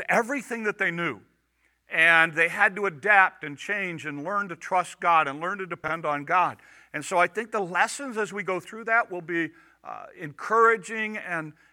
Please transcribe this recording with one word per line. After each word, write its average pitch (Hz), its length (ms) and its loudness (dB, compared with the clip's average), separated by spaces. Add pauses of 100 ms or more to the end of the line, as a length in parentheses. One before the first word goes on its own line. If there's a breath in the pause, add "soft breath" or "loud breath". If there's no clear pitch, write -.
everything 226 560 0
that 208 140 -2
they 190 120 0
knew. 165 300 -4 (720)
And 165 440 6
they 165 160 2
had 190 260 2
to 208 100 -2
adapt 185 600 4
and 143 120 -10
change 185 480 -6
and 143 200 -8
learn 202 240 -4
to 165 80 -10
trust - 420 -2
God 165 280 4
and 139 120 -6
learn 185 200 -4
to 190 60 -8
depend 165 400 -6
on 143 200 -2
God. 165 320 2 (360 soft breath)
And - 120 -8
so 185 120 -2
I 175 100 6
think 220 240 -8
the 214 100 -2
lessons 214 560 -2
as 196 160 -4
we 202 100 -8
go 185 160 -2
through 226 260 -14
that 226 240 0
will 180 120 -8
be, 165 300 -4 (340 soft breath)
uh, - 220 -12 (120)
encouraging 214 960 0
and, 160 380 -8 (200 soft breath)